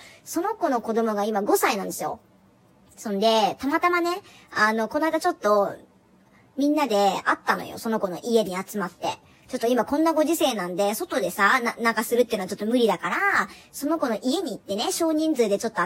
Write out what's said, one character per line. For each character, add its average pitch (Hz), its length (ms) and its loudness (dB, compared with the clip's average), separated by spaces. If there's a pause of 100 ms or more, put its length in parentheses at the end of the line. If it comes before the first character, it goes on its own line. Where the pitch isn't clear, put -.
(240)
そ - 160 -6
の 403 140 -2
子 349 160 -2
の 247 100 0
子 226 140 -4
供 226 200 0
が 202 100 0
今 214 180 -2
五 311 160 2
歳 277 180 0
な 190 80 -6
ん 185 40 -8
で 175 40 -8
す 180 100 -8
よ。 156 160 -6 (800)
そ - 140 -8
ん 196 100 -2
で、 220 400 4
た 262 80 -4
ま 311 100 2
た 359 120 2
ま 349 100 2
ね、 349 220 -2 (340)
あ 214 160 4
の、 220 160 0
こ 202 100 -2
の 202 80 0
間 311 140 0
ち 359 80 0
ょ 349 40 0
っ - 20 -2
と、 208 400 2 (800)
み 277 120 2
ん 294 60 2
な 302 120 2
で 202 380 2
会 - 100 2
っ - 100 -8
た - 120 0
の - 80 -8
よ。 - 140 -14
そ 233 120 -4
の 220 100 0
子 196 80 -2
の 175 140 -6
家 226 200 2
に 180 140 -4
集 196 220 -8
ま 180 80 -4
っ 180 40 -8
て。 - 280 -8 (300)
ち - 80 -8
ょ - 20 -4
っ - 20 -12
と 226 80 2
今 240 160 2
こ - 120 -4
ん 311 60 4
な 330 100 4
ご 311 120 4
時 311 100 0
世 302 200 0
な 185 120 -4
ん 180 80 -6
で、 202 220 0
外 330 240 -4
で 175 100 -2
さ、 214 300 2
な-、 233 180 -4
な 226 140 0
ん - 20 -2
か 233 80 -2
す 240 140 -2
る 240 60 6
っ 240 40 0
て - 60 -10
い - 20 -2
う 214 40 0
の 190 60 -4
は 165 40 -8
ち 196 60 -8
ょ - 20 -10
っ - 20 -10
と 208 80 -4
無 226 100 2
理 233 120 4
だ 180 100 2
か - 120 -6
ら、 - 60 -2 (540)
そ - 160 -8
の 320 100 0
子 302 120 -2
の 214 120 -2
家 294 220 0
に 269 100 -4
行 190 40 -10
っ - 20 -12
て - 160 -8
ね、 233 160 -2
少 330 220 0
人 311 240 2
数 233 120 4
で 202 100 2
ち 233 80 -4
ょ - 20 0
っ 226 40 -16
と - 140 -2